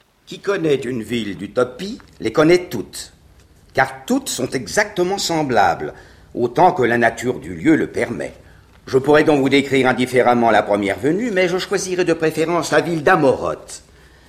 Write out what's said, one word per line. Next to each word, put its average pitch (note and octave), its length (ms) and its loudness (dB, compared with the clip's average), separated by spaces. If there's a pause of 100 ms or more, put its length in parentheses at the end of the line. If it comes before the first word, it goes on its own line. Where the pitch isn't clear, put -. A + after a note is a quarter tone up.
(240)
Qui F3+ 140 -16
connaît E3 380 0
une B2 260 -6
ville G#2 340 -6
d'Utopie B2 640 -4 (220)
les - 120 -4
connaît F3 380 4
toutes, - 420 -12 (600)
car - 320 -2
toutes C4+ 240 -2
sont B2+ 180 -6
exactement F#3 680 -4
semblables, G2+ 760 0 (440)
autant D#3 360 2
que C3 100 -2
la A#2+ 160 2
nature A#2+ 400 0
du F2+ 160 -12
lieu A#2+ 220 2
le G2 100 0
permet. G#2 480 -6 (540)
Je C3 100 0
pourrais D#3 240 4
donc D3+ 180 4
vous C3+ 80 0
décrire C3+ 380 2
indifféremment A#2+ 640 2
la G#2+ 140 4
première G2+ 340 0
venue, F3 320 -2
mais F#3 160 0
je F3 120 -2
choisirai F#3 460 -4
de E3+ 80 2
préférence D#3+ 600 -2
la D#3+ 80 4
ville D#3 240 -4
d'Amorote, B2+ 800 0 (440)